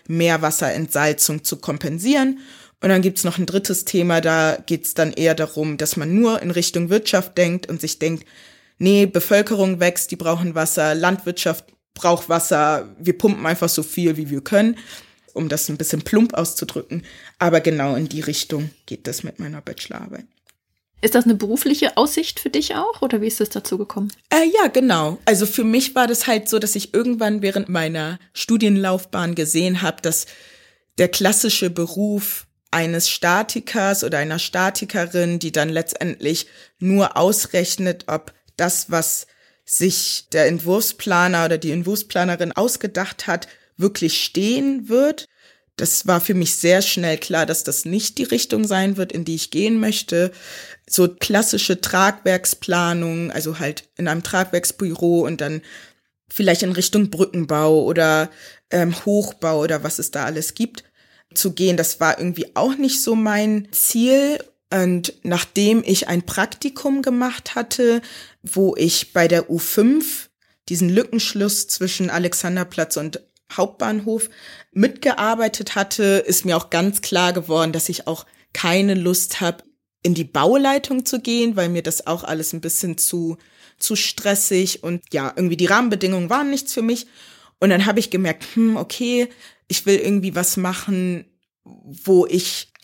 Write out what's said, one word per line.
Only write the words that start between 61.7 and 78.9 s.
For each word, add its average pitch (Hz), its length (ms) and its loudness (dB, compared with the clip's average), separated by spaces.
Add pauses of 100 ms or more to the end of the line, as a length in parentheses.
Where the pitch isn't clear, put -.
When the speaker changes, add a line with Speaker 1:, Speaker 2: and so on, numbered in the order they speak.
Speaker 1:
Das - 240 -2
war 165 180 2
irgendwie 165 380 -6
auch 262 200 0
nicht 269 260 0
so 226 120 0
mein 214 560 0
Ziel. 269 680 2 (340)
Und 180 420 0 (100)
nachdem 202 600 2
ich - 220 0
ein 175 160 0
Praktikum 269 800 -2
gemacht 247 540 -2
hatte, 240 460 2 (400)
wo 190 340 2
ich - 360 0
bei 170 140 4
der 170 240 2
U 165 80 0
fünf 254 720 0 (380)
diesen 175 200 0
Lückenschluss 208 800 0
zwischen 185 420 -2
Alexanderplatz 175 880 -2
und 151 240 -6 (320)
Hauptbahnhof 214 800 -2 (400)
mitgearbeitet 226 1040 0
hatte, 196 500 2
ist - 200 0
mir 175 120 2
auch - 140 -6
ganz 190 320 0
klar 180 300 0
geworden, 160 400 0
dass 160 160 -4
ich - 180 -8
auch 160 200 -6 (260)
keine 190 420 2